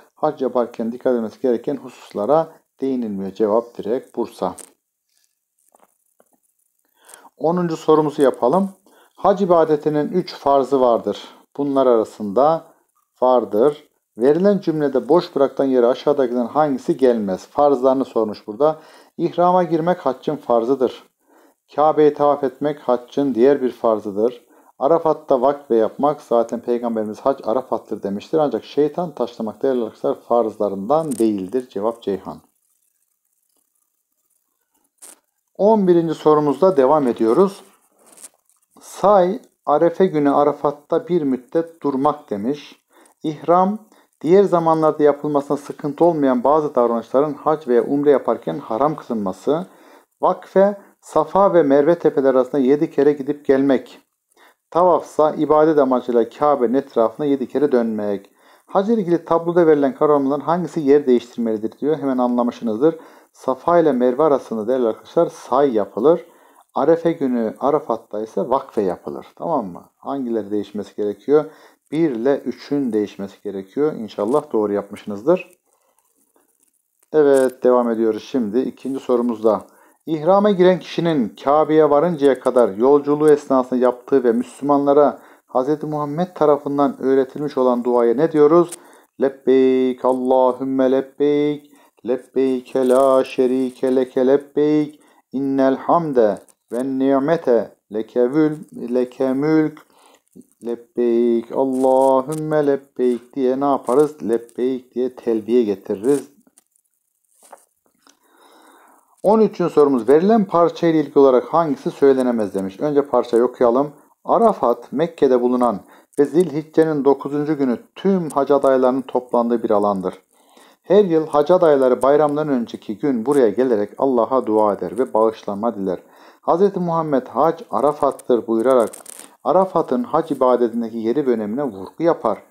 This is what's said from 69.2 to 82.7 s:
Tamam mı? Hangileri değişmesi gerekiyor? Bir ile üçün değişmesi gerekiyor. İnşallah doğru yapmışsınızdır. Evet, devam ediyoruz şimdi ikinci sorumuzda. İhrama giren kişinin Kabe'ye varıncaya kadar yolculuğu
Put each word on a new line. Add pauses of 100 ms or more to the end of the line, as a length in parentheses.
Tamam
mı? (140)
Hangileri
değişmesi
gerekiyor? (460)
Bir
ile
üçün
değişmesi
gerekiyor.
İnşallah (100)
doğru
yapmışsınızdır. (1600)
Evet,
devam
ediyoruz
şimdi
ikinci
sorumuzda. (440)
İhrama
giren
kişinin
Kabe'ye
varıncaya
kadar
yolculuğu